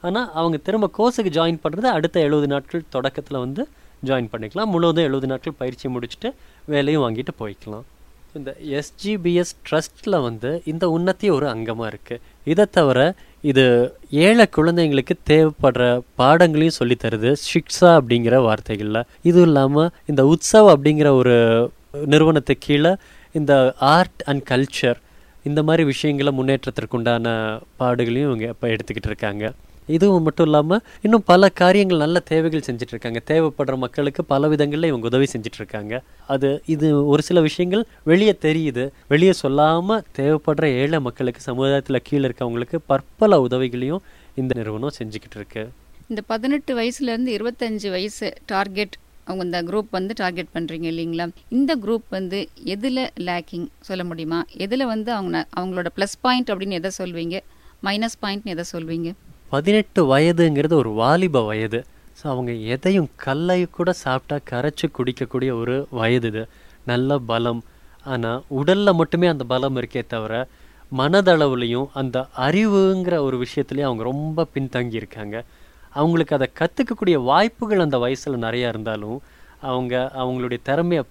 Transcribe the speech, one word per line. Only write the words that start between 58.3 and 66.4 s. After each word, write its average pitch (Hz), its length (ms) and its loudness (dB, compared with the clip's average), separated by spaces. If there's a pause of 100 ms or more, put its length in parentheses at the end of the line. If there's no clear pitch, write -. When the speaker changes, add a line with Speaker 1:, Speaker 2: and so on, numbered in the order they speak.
Speaker 2:
எதை 175 280 -8
சொல்வீங்க? 165 400 -8 (360)
Speaker 1:
பதினெட்டு 160 680 2
வயதுங்கிறது 160 560 2
ஒரு 127 180 2
வாலிப 135 540 2
வயது. 107 400 -4 (280)
So, - 200 -8
அவங்க 123 200 -6
எதையும், 131 640 0
கல்லை 170 540 -2
கூட 180 220 -2
சாப்பிட்டா 143 460 -4 (120)
கரைச்சு 135 340 -4 (140)
குடிக்கக்கூடிய 127 540 -4
ஒரு 123 380 -4
வயது 117 380 0
இது. 110 200 -8 (360)